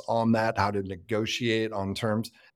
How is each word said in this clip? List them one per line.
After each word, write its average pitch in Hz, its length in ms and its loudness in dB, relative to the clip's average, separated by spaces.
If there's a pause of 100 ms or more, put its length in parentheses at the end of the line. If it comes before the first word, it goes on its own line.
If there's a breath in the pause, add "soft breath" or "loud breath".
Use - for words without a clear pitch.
on 113 240 4
that, 110 260 2
how 98 120 2
to 101 120 -2
negotiate 110 920 -2
on 98 220 -2
terms. 110 360 -2 (260 soft breath)